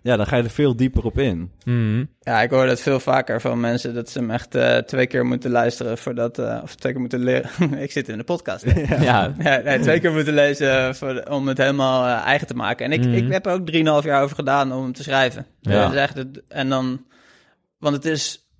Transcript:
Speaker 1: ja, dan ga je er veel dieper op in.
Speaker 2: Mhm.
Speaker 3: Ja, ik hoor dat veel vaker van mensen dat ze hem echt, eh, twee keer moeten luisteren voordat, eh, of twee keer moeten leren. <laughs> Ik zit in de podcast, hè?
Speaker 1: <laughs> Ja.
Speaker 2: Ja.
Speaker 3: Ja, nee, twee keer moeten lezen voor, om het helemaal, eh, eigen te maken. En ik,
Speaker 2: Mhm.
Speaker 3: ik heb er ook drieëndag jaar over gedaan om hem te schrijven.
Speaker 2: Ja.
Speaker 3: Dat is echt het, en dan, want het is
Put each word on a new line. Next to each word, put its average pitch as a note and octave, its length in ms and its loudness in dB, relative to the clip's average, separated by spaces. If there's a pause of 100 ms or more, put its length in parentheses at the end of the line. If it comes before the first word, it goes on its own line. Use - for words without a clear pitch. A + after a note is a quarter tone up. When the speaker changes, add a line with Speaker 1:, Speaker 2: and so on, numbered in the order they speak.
Speaker 1:
ja, B2 160 2
dan G#2 100 2
ga C#3+ 80 4
je A#2+ 80 4
er A2+ 60 -2
veel C3+ 260 4
dieper B2+ 300 2
op - 140 0
in. F#2 320 0 (140)
Speaker 2:
Mhm. A#2+ 400 2 (140)
Speaker 3:
Ja, A#2 220 0
ik B2 80 2
hoor C3 160 4
dat B2+ 160 2
veel C3+ 180 2
vaker B2+ 420 0
van A#2+ 180 -2
mensen A#2+ 340 -2
dat A#2 160 -8
ze - 100 -8
hem A2+ 120 -4
echt, - 240 -8
eh, A#2+ 220 4
twee B2+ 300 0
keer B2 180 -2
moeten B2 260 -2
luisteren A#2+ 460 0
voordat, A#2+ 420 -6
eh, A#2 240 -6
of - 120 -18
twee B2+ 160 -4
keer B2+ 100 -6
moeten B2 220 -4
leren. B2+ 260 0 (200)
<laughs> C#3 160 -6
Ik - 60 -10
zit C3+ 180 -6
in A2 80 -10
de A#2 60 -10
podcast, C3 400 -6
hè? B2+ 180 4
Speaker 1:
<laughs> - 0 -
Ja. C#3+ 220 0
Speaker 2:
Ja. A#2 360 4
Speaker 3:
Ja, C3+ 240 2
nee, C3+ 160 2
twee D#3 200 4
keer E3+ 140 2
moeten D3+ 200 0
lezen C3+ 640 2
voor, C3 340 -6
om C#3 180 -2
het C3 100 0
helemaal, C3+ 480 2
eh, A#2+ 200 0
eigen C#3+ 220 0
te - 60 -12
maken. A#2 320 -4
En C3+ 60 -2
ik, D#3+ 80 0
Speaker 2:
Mhm. B2 140 2
Speaker 3:
ik A#2 180 0
heb F#3+ 140 -2
er F3+ 80 0
ook F#3 120 -4
drieëndag D#3 380 2
jaar C#3 200 2
over C#3 120 -4
gedaan C3+ 380 0
om C3 100 -6
hem B2+ 100 -6
te - 100 -14
schrijven. C3+ 420 -2 (160)
Speaker 2:
Ja. G#2 220 2
Speaker 3:
Dat - 100 0
is C#3 60 0
echt C#3 180 -2
het, C3 300 -12
en C3+ 220 -4
dan, C3 360 -2 (720)
want D3 180 -2
het C#3 100 -8
is - 440 -4 (100)